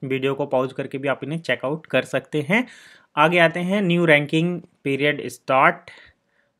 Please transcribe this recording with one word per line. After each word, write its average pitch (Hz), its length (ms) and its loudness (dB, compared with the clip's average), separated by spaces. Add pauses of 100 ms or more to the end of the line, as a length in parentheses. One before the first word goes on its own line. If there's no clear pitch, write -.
वीडियो 135 300 -2
को 139 120 -4
पॉज 131 280 -2
करके 135 240 -8
भी 135 100 -8
आप 131 160 -2
इन्हें 147 160 -6
चेकआउट 143 460 -6
कर 131 160 0
सकते 139 400 -4
हैं। 208 260 0 (500)
आगे 165 220 4
आते 165 200 2
हैं, 185 220 -2
न्यू 175 240 2
रैंकिंग 160 560 2 (220)
पीरियड 139 440 -2
स्टार्ट। 135 480 2 (840)